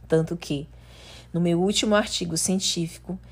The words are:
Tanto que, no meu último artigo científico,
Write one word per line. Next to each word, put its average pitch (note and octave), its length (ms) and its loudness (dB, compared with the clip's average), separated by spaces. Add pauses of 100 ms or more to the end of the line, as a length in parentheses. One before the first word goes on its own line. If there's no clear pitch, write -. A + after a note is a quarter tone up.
Tanto D#3+ 300 2
que, D3 320 -6 (640)
no E3 80 0
meu E3+ 180 4
último G#3 360 2
artigo F3+ 420 0
científico, F#3 800 -2 (140)